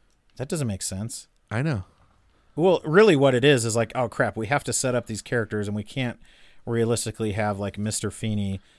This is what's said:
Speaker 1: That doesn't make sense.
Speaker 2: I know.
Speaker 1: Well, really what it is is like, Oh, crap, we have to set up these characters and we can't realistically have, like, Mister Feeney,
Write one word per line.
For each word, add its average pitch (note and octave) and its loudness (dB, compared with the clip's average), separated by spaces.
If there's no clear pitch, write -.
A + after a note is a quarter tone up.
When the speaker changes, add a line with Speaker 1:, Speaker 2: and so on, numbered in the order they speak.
Speaker 1:
That C3+ -10
doesn't D3 -4
make G2 -6
sense. G2+ -8
Speaker 2:
I A2 -4
know. C#3 -2
Speaker 1:
Well, E3+ 4
really F#3 6
what C3+ 6
it B2 2
is C3 6
is A2 -2
like, A2+ 0
Oh, B2 0
crap, A2 0
we A2+ -4
have C#3+ -2
to A#2+ -4
set B2+ -2
up A#2+ -2
these G#2+ -6
characters G#2+ -4
and G#2 -6
we G#2+ -6
can't B2 -6
realistically A2+ 0
have, G#2 -2
like, G2+ -6
Mister G#2 -4
Feeney, G2+ -4